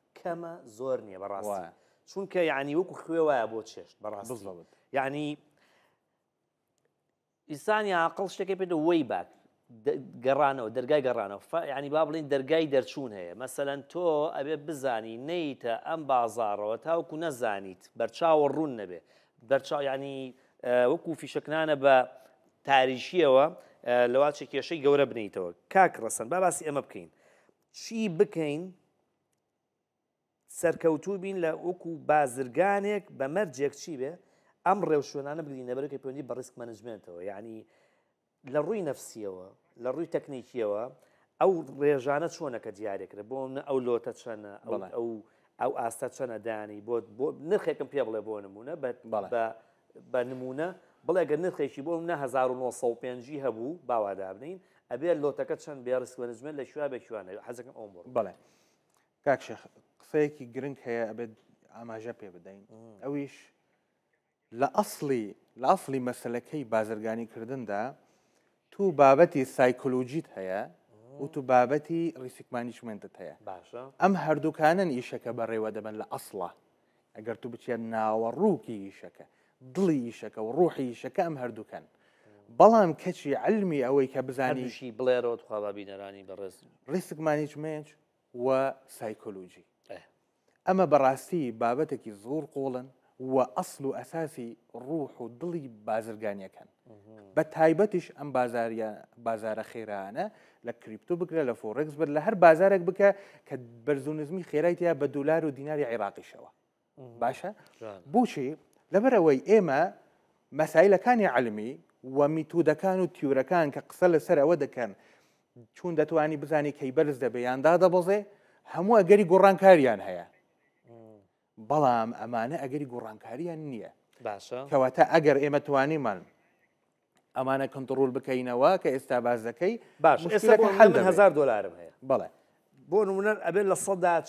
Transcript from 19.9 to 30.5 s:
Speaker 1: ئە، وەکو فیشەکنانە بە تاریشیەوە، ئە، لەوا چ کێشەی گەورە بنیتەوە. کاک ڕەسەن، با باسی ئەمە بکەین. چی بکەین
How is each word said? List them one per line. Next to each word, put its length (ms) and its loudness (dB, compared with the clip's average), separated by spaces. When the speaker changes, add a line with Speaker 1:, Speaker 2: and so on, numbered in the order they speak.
Speaker 1:
ئە، 100 0
وەکو 280 -4
فیشەکنانە 640 -2
بە 120 8
تاریشیەوە، 800 4
ئە، 80 2
لەوا 180 4
چ 120 -12
کێشەی 420 -6
گەورە 260 6
بنیتەوە. 400 -8
کاک 200 6
ڕەسەن، 280 -6
با 80 0
باسی 260 0
ئەمە 200 -4
بکەین. 260 -18
چی 280 -4
بکەین 540 -2